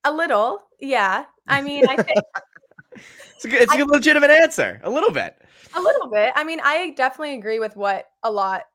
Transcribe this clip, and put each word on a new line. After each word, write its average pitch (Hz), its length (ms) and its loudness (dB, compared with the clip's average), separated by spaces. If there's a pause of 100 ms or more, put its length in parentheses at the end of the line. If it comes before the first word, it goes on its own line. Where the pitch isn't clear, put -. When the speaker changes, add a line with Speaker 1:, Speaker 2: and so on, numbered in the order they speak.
Speaker 1:
a 294 80 0
little, 302 500 -2 (180)
yeah. 233 440 -2 (240)
I 277 140 0
mean, 285 260 2
I 262 80 -2
think - 280 0
Speaker 2:
<laughs> - 760 -20 (360)
It's - 100 -16
a - 20 -10
good, 240 140 2
it's 240 100 4
a - 20 6
Speaker 1:
I 302 40 2
Speaker 2:
good 285 100 0
legitimate 294 420 4
answer. 294 540 4
A - 60 -4
little 330 200 0
bit. 117 260 -6 (380)
Speaker 1:
A 339 60 -4
little 359 300 0
bit. 214 240 0
I 294 100 0
mean, 320 180 -8
I 320 340 -2
definitely 269 380 -4
agree 220 240 -6
with 214 180 -6
what 196 300 -4 (160)
a 226 80 -2
lot 190 340 -4 (100)